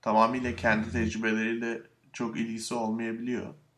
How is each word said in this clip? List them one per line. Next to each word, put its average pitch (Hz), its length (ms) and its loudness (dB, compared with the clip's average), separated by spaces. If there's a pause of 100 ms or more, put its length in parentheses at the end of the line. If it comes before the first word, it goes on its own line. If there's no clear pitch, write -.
tamamıyla 117 540 4
kendi 107 360 2
tecrübeleriyle 113 880 0 (320)
çok 113 260 -4
ilgisi 113 340 -4
olmayabiliyor. 113 800 -4 (240)